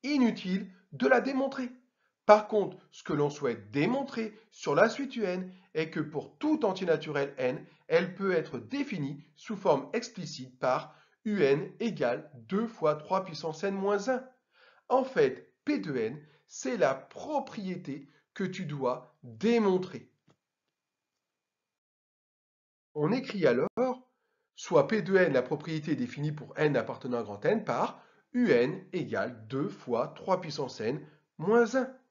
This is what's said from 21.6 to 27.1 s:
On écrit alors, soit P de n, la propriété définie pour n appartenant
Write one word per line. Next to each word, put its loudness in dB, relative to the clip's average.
On 2
écrit -2
alors, 4
soit 2
P 0
de 2
n, 6
la 4
propriété -4
définie -4
pour -10
n 2
appartenant -2